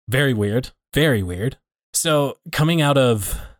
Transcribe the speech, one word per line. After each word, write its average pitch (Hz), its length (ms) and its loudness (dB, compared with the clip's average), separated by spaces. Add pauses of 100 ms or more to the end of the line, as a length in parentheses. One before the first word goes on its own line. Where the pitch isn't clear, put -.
Very 135 240 2
weird. 107 380 -2 (220)
Very 139 300 2
weird. 90 340 -6 (360)
So 147 440 0 (140)
coming 160 300 2
out 143 160 2
of 120 420 2 (200)